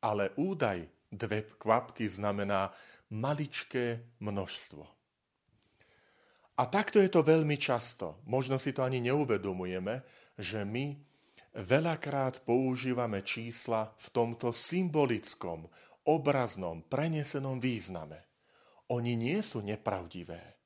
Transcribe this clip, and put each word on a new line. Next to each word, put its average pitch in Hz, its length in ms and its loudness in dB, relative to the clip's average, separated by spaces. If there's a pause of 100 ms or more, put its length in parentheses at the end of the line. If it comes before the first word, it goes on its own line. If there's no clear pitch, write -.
Ale 104 320 0
údaj 139 480 0 (240)
dve 107 480 -4
kvapky 113 480 2
znamená 101 720 -2 (400)
maličké 123 880 -4 (160)
množstvo. 101 640 -6 (1800)
A - 80 6
takto 208 320 4
je 190 80 8
to 170 160 6
veľmi 151 320 6
často. 117 720 -2
Možno 131 320 2
si 135 160 -2
to 131 80 0
ani 127 160 0
neuvedomujeme, 101 1040 0 (320)
že 104 240 -6
my 120 320 -4 (640)
veľakrát 139 880 0
používame 123 800 2
čísla 113 720 -4
v - 160 -16
tomto 117 400 0
symbolickom, 123 1200 0 (340)
obraznom, 123 800 0
prenesenom 139 720 -2
význame. 92 720 -6 (640)
Oni 120 240 0
nie 147 240 0
sú - 160 -4
nepravdivé. 92 800 -6 (280)